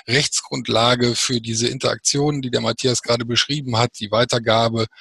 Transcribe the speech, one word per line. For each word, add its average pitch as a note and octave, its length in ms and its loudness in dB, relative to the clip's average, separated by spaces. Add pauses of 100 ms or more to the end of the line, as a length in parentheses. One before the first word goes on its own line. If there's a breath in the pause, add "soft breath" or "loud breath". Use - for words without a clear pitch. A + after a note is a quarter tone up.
Rechtsgrundlage A#2+ 1080 0
für A#2+ 260 0
diese A2+ 260 -2
Interaktion, C#3+ 760 -2
die C3 80 -6
der A#2+ 120 0
Matthias B2 400 0
gerade A#2 240 0
beschrieben A#2+ 520 -2
hat, A#2+ 220 0
die G#2 100 -8
Weitergabe A2+ 760 2 (160 loud breath)